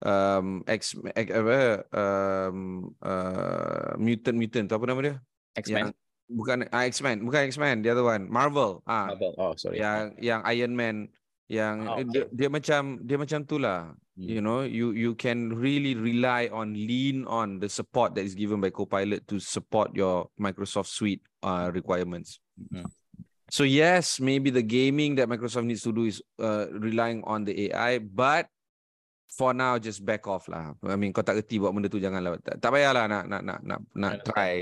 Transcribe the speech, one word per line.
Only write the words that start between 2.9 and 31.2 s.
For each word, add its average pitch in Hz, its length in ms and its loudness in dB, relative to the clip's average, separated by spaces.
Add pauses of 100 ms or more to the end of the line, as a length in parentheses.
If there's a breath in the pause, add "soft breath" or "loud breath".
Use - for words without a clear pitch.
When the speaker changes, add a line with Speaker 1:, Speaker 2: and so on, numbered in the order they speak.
Speaker 1:
uh, 50 960 -4
mutant, 117 400 2
mutant 113 320 0
tu 104 80 0
apa 110 160 0
nama 127 140 0
dia? 143 100 -2 (400)
Speaker 2:
X-Men? 104 380 -2
Speaker 1:
Yang, - 60 -14 (320)
bukan, 120 260 0 (140)
ah, 123 160 2
X-Men, 123 400 -2
bukan 143 140 4 (100)
X-Men, 131 320 0
the 113 80 4
other 123 160 4
one, 101 240 2
Marvel. 123 560 2
Ah. 107 260 0
Speaker 2:
Marvel. 92 220 -2
Oh, 90 240 -2
sorry. 90 240 -4
Speaker 1:
Yang, 107 400 -2
yang 113 240 2
Iron 120 320 2
Man, 113 180 0 (540)
yang 107 260 0 (140)
Speaker 2:
Oh, 113 100 -2
Speaker 1:
dia, 127 220 0
Speaker 2:
okay. - 80 -6
Speaker 1:
dia 131 180 0
macam, 147 320 2 (220)
dia 131 160 0
macam 147 240 -2
tu 147 160 -4
lah. 92 320 0 (240)
Speaker 2:
Hmm. 92 160 -12
Speaker 1:
You 110 100 -2
know, 113 220 0
you, 117 320 -2
you 113 240 -2
can 120 320 -2
really 135 480 0
rely 120 500 2
on, 107 240 -6
lean 127 540 -2
on 107 320 -2
the 98 100 -4
support - 460 0
that 101 80 0
is 95 160 -6
given 104 240 0
by 95 80 2
Copilot 98 560 -2
to 101 160 -6
support - 500 0
your 92 460 0
Microsoft 98 560 -4
Suite, 104 320 -2 (160)
uh, 90 320 0
requirements. 90 640 -4 (180)
Speaker 2:
Hmm. 92 300 -12 (640)
Speaker 1:
So 143 160 2
yes, 156 560 4
maybe 135 320 2
the 123 80 6
gaming 135 560 2
that 127 80 4
Microsoft 117 400 -2
needs 117 160 -2
to 117 80 -2
do 113 160 2
is, 104 160 -4 (160)
uh, 107 320 -2
relying 110 560 -2
on 107 160 -2
the 101 260 -2
A 87 60 -2
I, 117 240 2
but 123 480 2 (840)
for 127 240 2
now, 127 240 2
just 107 240 -6
back 104 240 -2
off 95 240 -4
lah. 80 320 -8
I 98 160 0
mean, 101 160 0
kau 110 80 2